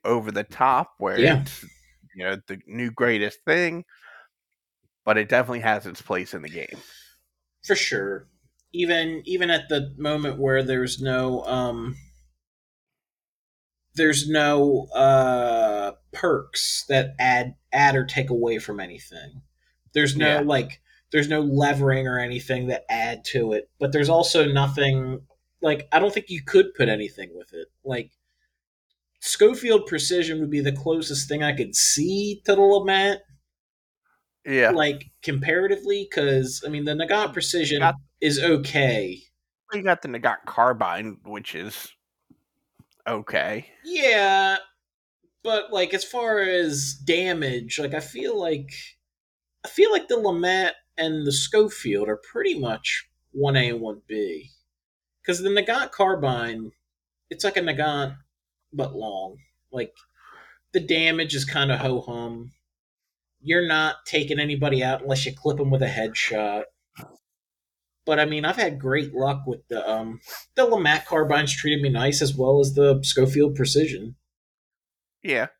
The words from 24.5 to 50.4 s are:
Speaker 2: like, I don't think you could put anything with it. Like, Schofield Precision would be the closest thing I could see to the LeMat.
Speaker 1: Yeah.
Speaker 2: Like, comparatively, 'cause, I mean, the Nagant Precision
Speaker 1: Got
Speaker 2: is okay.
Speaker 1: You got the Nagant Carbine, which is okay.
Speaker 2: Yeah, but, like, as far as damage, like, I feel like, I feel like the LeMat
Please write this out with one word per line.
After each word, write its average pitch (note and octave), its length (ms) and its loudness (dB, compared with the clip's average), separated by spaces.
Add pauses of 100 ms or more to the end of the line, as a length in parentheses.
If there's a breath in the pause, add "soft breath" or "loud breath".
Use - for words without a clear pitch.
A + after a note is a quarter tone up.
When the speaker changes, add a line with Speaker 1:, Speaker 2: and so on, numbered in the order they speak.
Speaker 2:
like, D3+ 300 0
I D#3 80 6
don't G3+ 140 2
think G#3 160 -4
you E3+ 140 -8
could G3 300 4
put A#2+ 160 2
anything G#2 460 -6
with F#2 180 -20
it. E2 140 -14 (160)
Like, B2 280 -8 (1080)
Schofield A3+ 680 2
Precision D#3+ 520 -2
would D3 100 -2
be D3 120 0
the C#3 100 0
closest D#3 560 -4
thing D3+ 160 -4
I D3 100 0
could B2+ 220 -4
see G3 680 0
to G3+ 100 4
the G3 60 6
LeMat. G3 560 4 (1300)
Speaker 1:
Yeah. C3 260 4
Speaker 2:
Like, D3 400 0 (100)
comparatively, F3 880 -2
'cause, C3 540 0
I D3 40 -8
mean, D3 160 -4
the D3+ 80 -2
Nagant E3 400 0
Precision D#3 480 -2
Speaker 1:
Got E3 140 4 (260)
Speaker 2:
is C#3+ 200 2
okay. C3+ 800 0 (520)
Speaker 1:
You G3+ 100 -6
got F3+ 180 0
the - 60 -10
Nagant A#2+ 380 -2
Carbine, G#2+ 800 0
which G#2 280 -12
is F#2 360 -12 (1160)
okay. G#2+ 640 -4 (140)
Speaker 2:
Yeah, G3+ 760 2 (840)
but, G#3+ 300 -2
like, F#3 200 0
as F#3+ 120 0
far A#3 340 -2
as F3 540 0
damage, D3 840 -2
like, C#3 140 -6
I D3+ 60 -4
feel A3 400 -6
like, D3+ 320 -4 (920)
I - 20 -10
feel G#4 240 4
like F4+ 160 0
the B3 80 0
LeMat F#3 560 0 (260)